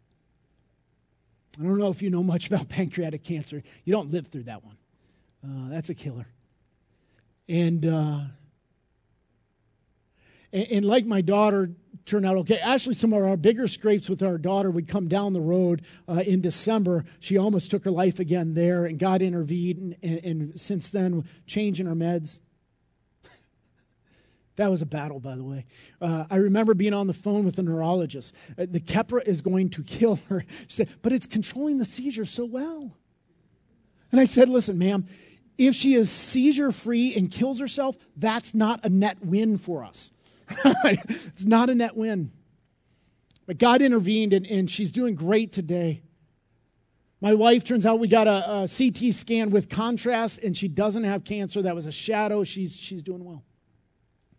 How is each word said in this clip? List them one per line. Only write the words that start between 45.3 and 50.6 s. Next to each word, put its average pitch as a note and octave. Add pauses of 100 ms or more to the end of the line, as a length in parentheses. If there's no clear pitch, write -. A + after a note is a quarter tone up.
today. E3+ (1200)
My G3+
wife, A#3
turns A3+
out A3+
we A#3
got A3
a, G#3
a G3
C B3+
T A3+
scan A3+
with G3+
contrast, A3+
and F#3+
she G3